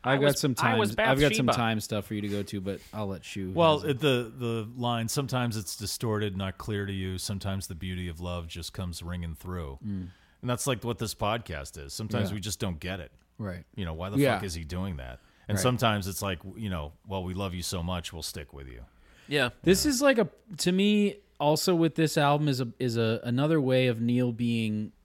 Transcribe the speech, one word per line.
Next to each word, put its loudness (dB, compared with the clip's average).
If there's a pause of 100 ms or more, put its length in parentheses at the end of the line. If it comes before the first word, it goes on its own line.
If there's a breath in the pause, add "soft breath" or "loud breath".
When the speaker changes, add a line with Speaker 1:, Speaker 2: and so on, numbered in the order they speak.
Speaker 1:
I've 4
Speaker 2:
I 4
Speaker 1:
got 4
Speaker 2:
was, 2
Speaker 1:
some 2
Speaker 2:
I 4
was 2
Speaker 1:
time, 2
I've 6
got 6
some 2
Speaker 2:
Bathsheba. 4
Speaker 1:
time 2
stuff -2
for -8
you -2
to -2
go 0
to, -6
but -4 (140)
I'll -4
let -6
Shu -6
Speaker 3:
Well, 6
Speaker 1:
has -8
it. -2
Speaker 3:
it, 0
the, 2
the -2 (100)
line, 0
"Sometimes -2
it's -6
distorted, -2
not -4
clear -4
to -6
you. -4
Sometimes -4
the -10
beauty -6
of -8
love -6
just -10
comes -6
ringing -6
through." -8
Speaker 1:
Mm. -6 (340 loud breath)
Speaker 3:
And -6
that's, -2
like, -2
what -4
this -4
podcast -4
is. -12
Sometimes -2
Speaker 1:
Yeah. -6
Speaker 3:
we -6
just -6
don't -4
get -6
it. -14 (260)
Speaker 1:
Right. -8 (100)
Speaker 3:
You -6
know, -6
why -6
the -2
Speaker 1:
Yeah. 4
Speaker 3:
fuck -4
is -6
he -8
doing -6
that? -12 (280 soft breath)
And 0
Speaker 1:
Right. 0
Speaker 3:
sometimes 2
it's -6
like, -2 (160)
you -4
know, -4 (120)
"Well, -4
we -4
love -4
you -6
so -4
much, -4
we'll -10
stick -10
with -14
you." -16 (420 soft breath)
Speaker 2:
Yeah. 0 (140)
Speaker 1:
This 4
Speaker 3:
Yeah. 4
Speaker 1:
is 0
like 6
a, 2 (300)
to 2
me, 4 (220)
also 4
with 4
this 2
album 4
is 0
a, -2 (100)
is 0
a, 2
another 4
way 4
of 2
Neil 4
being 0 (120)